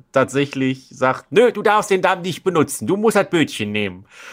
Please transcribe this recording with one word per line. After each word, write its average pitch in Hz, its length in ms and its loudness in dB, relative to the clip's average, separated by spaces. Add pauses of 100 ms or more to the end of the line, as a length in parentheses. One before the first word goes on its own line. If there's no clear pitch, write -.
(100)
tatsächlich 131 800 -2
sagt, - 400 -4
"Nö, 226 200 6
du 208 120 -8
darfst 208 260 2
den 190 140 2
Damm 185 180 0
nicht 170 220 -8
benutzen. 165 420 0
Du 165 100 0
musst 208 200 0
das 196 140 2
Bötchen 127 420 -2
nehmen." 101 340 -6 (280)